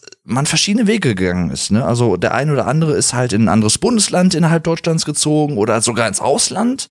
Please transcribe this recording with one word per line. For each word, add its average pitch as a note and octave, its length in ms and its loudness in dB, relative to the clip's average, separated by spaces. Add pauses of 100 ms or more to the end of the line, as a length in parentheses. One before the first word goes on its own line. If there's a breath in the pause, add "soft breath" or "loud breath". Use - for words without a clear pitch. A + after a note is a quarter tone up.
(240)
man C3+ 220 -2
verschiedene G3+ 420 0
Wege F#3 280 2
gegangen F2+ 360 0
ist, - 180 -6
ne? G#2+ 140 2
Also A#2 320 2
der - 180 0
ein C#3 160 0
oder B2+ 160 0
andere D3+ 280 0
ist - 200 0
halt B2 200 -2
in A2 100 4
ein F#2+ 60 2
anderes G#2+ 280 2
Bundesland F#3 580 0
innerhalb E3 280 2
Deutschlands E3 400 -2
gezogen D3+ 540 0
oder A2 240 2
sogar A#2 260 0
ins G2 140 -4
Ausland. A3 680 -2